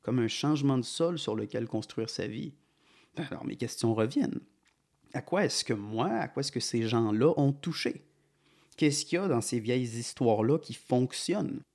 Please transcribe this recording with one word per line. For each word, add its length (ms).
comme 180
un 80
changement 500
de 60
sol 360
sur 160
lequel 320
construire 420
sa 180
vie. 260
Alors 280
mes 100
questions 380
reviennent. 460
À 80
quoi 240
est-ce 200
que 80
moi, 360
à 180
quoi 140
est-ce 100
que 80
ces 280
gens-là 500
ont 160
touché ? 520
Qu'est-ce 280
qu'il 120
y 40
a 60
dans 140
ces 180
vieilles 240
histoires-là 760
qui 140
fonctionnent 880